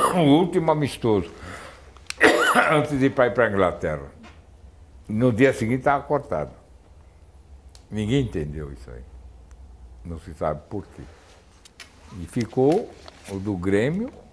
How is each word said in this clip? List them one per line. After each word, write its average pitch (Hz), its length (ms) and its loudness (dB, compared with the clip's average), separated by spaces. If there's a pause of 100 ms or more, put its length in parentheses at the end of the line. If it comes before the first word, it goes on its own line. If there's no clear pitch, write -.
(160)
O 185 60 4
último 165 500 4
amistoso, 120 600 0 (880)
<coughs> 247 520 4
antes 143 260 0
de 131 80 4
ir 135 60 4
pra, 123 160 4
ir 104 80 -2
pra 120 120 4
Inglaterra. 85 600 -2 (1000)
No 117 240 0
dia 127 220 4
seguinte 123 300 -2
tava 143 200 0
cortado. 80 460 -4 (1400)
Ninguém 107 320 0
entendeu 76 500 -8
isso - 160 -18
aí. 60 140 -16 (1000)
Não 85 160 -10
se 82 140 -16
sabe 76 340 -4
por 101 200 -10
quê. - 160 -20 (1160)
E 85 60 -12
ficou 131 640 0 (420)
o 98 80 -6
do 98 160 -4
Grêmio 113 540 0 (240)